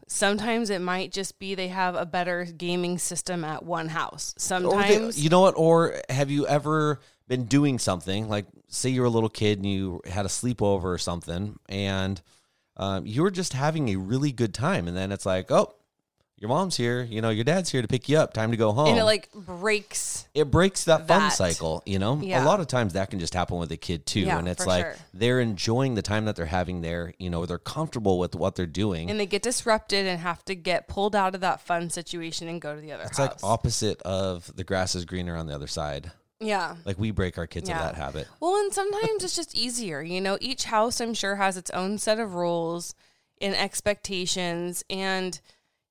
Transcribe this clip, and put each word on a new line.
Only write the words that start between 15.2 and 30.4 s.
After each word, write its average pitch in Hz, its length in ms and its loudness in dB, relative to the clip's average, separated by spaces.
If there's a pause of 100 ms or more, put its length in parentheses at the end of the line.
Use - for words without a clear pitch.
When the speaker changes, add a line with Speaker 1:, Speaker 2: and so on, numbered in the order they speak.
Speaker 2:
like, 92 240 0
"Oh, 165 240 2 (640)
your 107 100 -6
mom's 170 280 0
here, 120 260 0
you 113 180 -6
know, 113 80 0
your 110 160 0
dad's 165 260 0
here 131 120 2
to 110 60 -4
pick 127 200 0
you 143 100 4
up, 143 140 2
time 110 200 0
to 117 40 2
go 107 160 4
home." 147 160 4
Speaker 1:
And 233 100 6
it, 220 60 4
like, 214 280 2
breaks 196 1000 -4
Speaker 2:
It 143 160 4
breaks 180 340 4
that 160 220 4
fun 165 180 6
Speaker 1:
that. 147 100 4
Speaker 2:
cycle, 85 500 0
you 95 140 0
know? 113 240 2
Speaker 1:
Yeah. 185 200 2
Speaker 2:
A 139 40 4
lot 196 140 6
of 156 80 -2
times 110 260 0
that 95 160 0
can 101 100 -4
just 82 140 -4
happen 87 240 0
with 82 120 -4
a 78 60 -4
kid, 82 300 -6
too, - 140 0
Speaker 1:
Yeah, 90 180 2
Speaker 2:
and 87 100 -2
it's 90 160 -2
Speaker 1:
for 92 60 2
Speaker 2:
like, 90 160 4
Speaker 1:
sure. - 100 -8 (160)
Speaker 2:
they're 120 280 2
enjoying 117 540 2
the 98 80 0
time 107 220 0
that 104 120 -2
they're 85 100 -2
having 90 340 -2
there, 85 380 -4
you 92 120 -6
know, 85 160 -2
they're 85 120 -6
comfortable 110 600 0
with 87 160 0
what 92 220 0
they're 92 100 -2
doing. 87 440 -2
Speaker 1:
And 214 100 -2
they 202 60 0
get 202 160 -2
disrupted 214 640 0
and 180 140 -2
have 170 260 -6